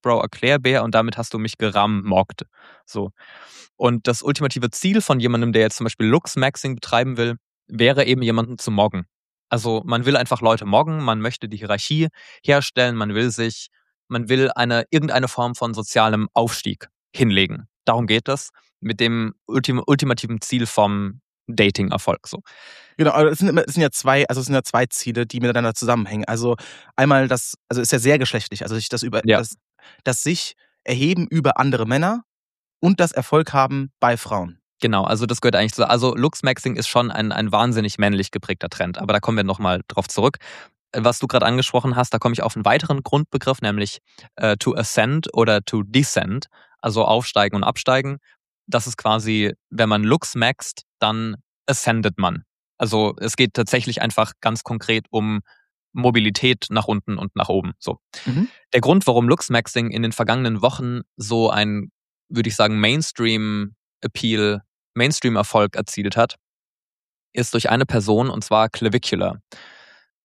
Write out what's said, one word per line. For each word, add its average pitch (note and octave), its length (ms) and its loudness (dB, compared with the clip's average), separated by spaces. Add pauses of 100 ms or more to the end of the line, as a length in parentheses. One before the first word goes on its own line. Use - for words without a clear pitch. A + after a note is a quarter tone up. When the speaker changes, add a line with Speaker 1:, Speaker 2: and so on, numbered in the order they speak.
Speaker 1:
Bro A#2 180 2
Erklärbär B2+ 640 0
und A2+ 100 -2
damit A2+ 220 2
hast A#2 180 -8
du A2+ 40 -4
mich A2 200 -6
gerammoggt. G2+ 840 0 (400)
So. G2+ 260 -8 (640)
Und A#2+ 300 0
das B2 160 -2
ultimative C3+ 480 -2
Ziel G3+ 300 0
von C#3 200 2
jemandem, A#2 320 0
der A2 100 4
jetzt A2 140 0
zum A2+ 80 -6
Beispiel A2+ 220 -2
Looksmaxing C3 680 0
betreiben B2 420 -2
will, A#2+ 200 -2 (300)
wäre B2+ 380 4
eben B2+ 180 2
jemanden A2+ 360 0
zu - 120 -6
moggen. G2+ 360 2 (420)
Also A2+ 360 -2
man A#2 200 -2
will C3+ 120 4
einfach A#2+ 260 -2
Leute A2+ 240 2
moggen, D3+ 360 2
man A2 180 0
möchte A#2+ 280 -6
die G#2 80 -10
Hierarchie B2 520 -2 (360)
herstellen, B2+ 520 2
man G#2 180 -2
will A#2 160 0
sich, A2+ 380 -6 (400)
man A#2 200 -4
will C3 260 4
eine, A#2+ 360 0
irgendeine C#3+ 380 2
Form A#2+ 260 -4
von A#2 200 -4
sozialem G#2+ 600 2
Aufstieg - 540 -2 (260)
hinlegen. G2+ 520 2 (180)
Darum A#2 220 2
geht G#2+ 220 0
es C#3 220 -4 (300)
mit G#2 200 -4
dem A#2 340 0 (120)
ultim-, B2+ 400 -2
ultimativen B2 540 0
Ziel A#2+ 260 -2
vom G2+ 540 0 (260)
Dating-Erfolg, G2+ 840 0
so. - 120 -12 (560)
Speaker 2:
Genau, D#3 160 2
aber D3+ 180 4
es D#3 80 -2
sind G3 100 2
immer, E3+ 180 4
es C#3 80 -8
sind E3+ 80 2
ja C#3+ 80 2
zwei, C#3 380 2
also C3 120 -2
es B2 60 -4
sind C#3 80 0
ja C3 80 2
zwei B2 240 0
Ziele, A#2+ 400 -4
die A#2+ 140 -8
miteinander A#2 340 0
zusammenhängen. G#2+ 520 -2
Also A#2 300 0 (400)
einmal C3+ 320 4
das, - 260 -2 (140)
also A#2+ 140 -2
ist A2+ 100 -2
ja C3+ 60 4
sehr C3 200 4
geschlechtlich, A2 440 -4
also A2 140 -6
sich A2+ 120 -6
das B2 140 -6
über-, - 220 -2
Speaker 1:
Ja. A2 140 6
Speaker 2:
das, A2 160 -6 (500)
das B2+ 180 -2
sich - 320 -4 (300)
erheben D3+ 440 0
über D3 300 2
andere B2+ 280 0
Männer E3+ 360 0 (580)
und F3+ 200 4
das E3+ 120 2
Erfolg D#3 400 0
haben C3+ 380 0 (100)
bei A#2+ 160 4
Frauen. F2+ 420 -6 (220)
Speaker 1:
Genau, G#2+ 240 2
also A2+ 220 -2
das A#2 160 -4
gehört A2 140 4
eigentlich G#2+ 180 0
zu, - 120 0
also B2 280 2
Looksmaxing C3 600 -2
ist - 120 -4
schon A#2+ 220 0
ein, A2 220 -2
ein G#2 200 -2
wahnsinnig A2 460 2
männlich G2+ 320 2
geprägter - 400 -6
Trend, F2 260 -4
aber G#2 160 -2
da G#2 80 2
kommen A2 160 -2
wir G#2 80 2
nochmal F#2+ 440 -2
drauf - 200 -4
zurück. B2 300 0 (580)
Was A#2 220 2
du C3 80 -4
gerade A#2+ 180 2
angesprochen B2 520 0
hast, B2+ 180 0
da A2+ 40 0
komme A#2 140 0
ich A#2 100 -4
auf - 140 -4
einen A2 80 -4
weiteren C#3 380 0
Grundbegriff, C#3 580 -2
nämlich, G#2 380 -4 (380)
äh, G#2+ 200 2
to - 180 -2
ascend B2+ 600 0
oder G#2+ 280 4
to G#2+ 200 -4
descend, A2+ 640 0 (340)
also A2 240 0
aufsteigen G#2 520 2
und G2 80 0
absteigen. C3+ 540 0 (480)
Das A#2 200 -2
ist B2 100 -8
quasi, G#2+ 560 0 (160)
wenn A2 200 0
man G#2+ 140 2
Looks B2 320 0
maxt, - 500 -4 (140)
dann A2 380 -2 (300)
ascendet A2+ 520 0
man. F2+ 260 -2 (340)
Also G#2+ 400 0
es A2+ 180 -6
geht A#2+ 160 2
tatsächlich A#2+ 480 -2
einfach A2 400 0
ganz A2+ 220 -2
konkret A2 480 -2
um G#2+ 300 -2 (520)
Mobilität A#2+ 800 2
nach G#2+ 160 0
unten G#2 320 -4
und - 180 -8
nach - 140 -2
oben, F2+ 280 -2
so. - 200 -8 (260)
Speaker 2:
Mhm. D3+ 240 -2 (240)
Speaker 1:
Der B2 80 6
Grund, F#3 260 4
warum A#2+ 220 4
Looksmaxing A#2 640 0
in A2+ 120 -4
den A2+ 100 -2
vergangenen A2+ 500 0
Wochen B2 380 0 (160)
so A2+ 340 2
ein, G#2 400 -2 (400)
würde A#2 180 -2
ich G#2 80 -4
sagen, G#2+ 240 2
Mainstream-Appeal, G#2+ 1800 -2 (320)
Mainstream-Erfolg A2+ 800 0
erzielt G2+ 400 -6
hat, A#2 200 0 (960)
ist - 220 -4
durch A2+ 160 0
eine B2 160 2
Person, A2 440 2
und A2 120 -6
zwar A2 260 2
Clavicula. G2+ 680 -2 (880)